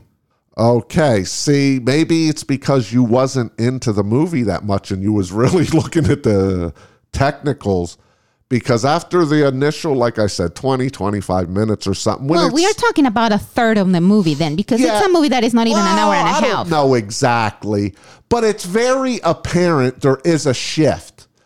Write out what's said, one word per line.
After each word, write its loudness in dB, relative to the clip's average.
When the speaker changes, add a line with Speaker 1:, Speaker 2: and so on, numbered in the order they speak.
Speaker 1:
Okay. 2
See, 0
maybe 0
it's -6
because -2
you 4
wasn't 0
into -2
the 0
movie 0
that -2
much -4
and -4
you 0
was -2
really 2
<laughs> -4
looking 0
at 0
the 0
technicals. -2
Because 0
after 0
the 2
initial, -2
like 0
I 2
said, -4
twenty, -2
twenty-five -4
minutes -2
or -2
something. -4
When 2
Speaker 2:
Well, 2
we 0
are 2
Speaker 1:
it's -2
Speaker 2:
talking 2
about 0
a 2
third 0
of 2
the 2
movie 4
then, -2
because 0
it's 4
Speaker 1:
Yeah. 2
Speaker 2:
a 2
movie 4
that 0
is 0
not 2
even 2
an 2
hour 2
and 0
a 0
Speaker 1:
Well, 0
I 0
Speaker 2:
half. 0
Speaker 1:
don't -4
know 2
exactly, -2
but 2
it's 0
very -2
apparent 0
there 2
is 0
a 2
shift -2